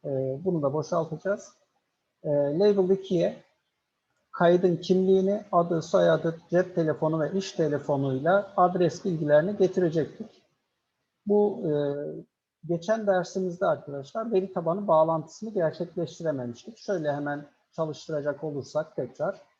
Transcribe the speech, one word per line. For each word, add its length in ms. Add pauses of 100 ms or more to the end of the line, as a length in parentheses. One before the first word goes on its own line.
e, 40 (360)
bunu 180
da 100
boşaltacağız. 800 (720)
E, 40
label 600
ikiye 540 (880)
kaydın 440
kimliğini, 760
adı, 300
soyadı, 580 (100)
cep 240
telefonu 460
ve 120
iş 200
telefonuyla 1040
adres 480
bilgilerini 520
getirecektik. 840 (840)
Bu, 400
e, 60 (960)
geçen 400
dersimizde 600
arkadaşlar 680
veri 200
tabanı 360
bağlantısını 640
gerçekleştirememiştik. 1300
Şöyle 340
hemen 340 (260)
çalıştıracak 720
olursak 520
tekrar 460 (180)